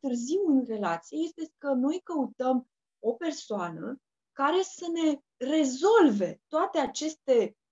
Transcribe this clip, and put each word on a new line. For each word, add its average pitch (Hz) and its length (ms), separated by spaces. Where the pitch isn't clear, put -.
târziu 262 460
în 262 200
relație 208 520
este 320 400
că 277 140
noi 277 320
căutăm 262 640
o 226 140
persoană 208 840
care 311 300
să 359 300
ne 311 260
rezolve 277 1120
toate 339 300
aceste 269 800